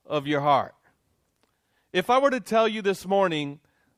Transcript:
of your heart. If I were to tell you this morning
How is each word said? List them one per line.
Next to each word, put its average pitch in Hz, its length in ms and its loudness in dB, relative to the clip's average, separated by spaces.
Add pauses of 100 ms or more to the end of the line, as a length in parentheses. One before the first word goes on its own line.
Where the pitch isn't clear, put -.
of 147 200 -4
your 147 140 0
heart. 139 340 2 (1200)
If 180 160 -2
I 247 80 4
were 277 140 4
to 254 100 -2
tell 226 260 2
you 220 140 -4
this 190 240 -4
morning 165 560 -2 (380)